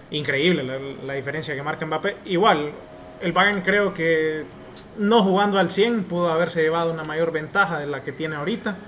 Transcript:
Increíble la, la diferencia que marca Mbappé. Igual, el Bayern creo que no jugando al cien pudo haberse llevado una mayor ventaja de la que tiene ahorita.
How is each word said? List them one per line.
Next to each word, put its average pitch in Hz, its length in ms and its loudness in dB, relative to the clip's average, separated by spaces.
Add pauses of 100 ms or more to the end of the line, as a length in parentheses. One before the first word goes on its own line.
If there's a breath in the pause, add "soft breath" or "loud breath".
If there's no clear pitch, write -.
(100)
Increíble 147 520 2
la, 131 160 -6 (260)
la 135 100 -6
diferencia 143 400 -6
que 139 80 -6
marca 156 240 -4
Mbappé. 160 300 -2 (100)
Igual, 165 440 4 (520)
el 175 100 -2
Bayern 196 300 4
creo 190 320 2
que 156 500 0 (540)
no 214 240 6
jugando 196 360 4
al 175 120 4
cien 220 340 2
pudo 175 260 0
haberse 165 320 2
llevado 165 300 2
una 160 120 -6
mayor 156 280 0
ventaja 160 480 0
de 143 60 -6
la 139 160 -6
que 147 100 -8
tiene 156 240 -6
ahorita. 190 400 -4 (120)